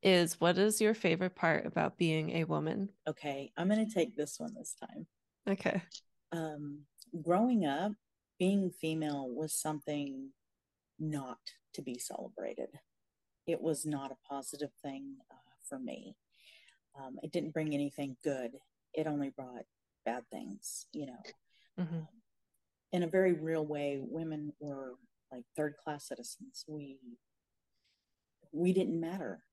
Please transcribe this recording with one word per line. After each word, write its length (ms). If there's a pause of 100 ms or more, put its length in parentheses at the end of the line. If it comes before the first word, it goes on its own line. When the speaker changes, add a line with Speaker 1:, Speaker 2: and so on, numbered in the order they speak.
Speaker 1:
Is, 340
what 160
is 240
your 140
favorite 400
part 320
about 320
being 320
a 140
woman? 460 (180)
Speaker 2:
Okay, 480
I'm 120
gonna 220
take 260
this 220
one 160
this 260
time. 260 (420)
Speaker 1:
Okay. 340 (500)
Speaker 2:
Um, 500 (400)
growing 440
up, 260 (460)
being 320
female 580
was 240
something 800 (680)
not 400 (360)
to 80
be 160
celebrated. 680 (800)
It 140
was 240
not 280
a 40 (120)
positive 420 (120)
thing, 340 (140)
uh, 40 (340)
for 100
me. 380 (800)
Um, 240
it 100
didn't 200
bring 220
anything 500
good. 280 (420)
It 120
only 240
brought 340 (400)
bad 260
things, 640
you 140
know. 160 (580)
Speaker 1:
Mm-hmm. 160
Speaker 2:
Um, 120 (840)
in 100
a 60
very 260
real 320
way, 340
women 600
were, 340 (360)
like, 140 (120)
third-class 520
citizens. 580
We, 320 (1500)
we 200
didn't 260
matter. 540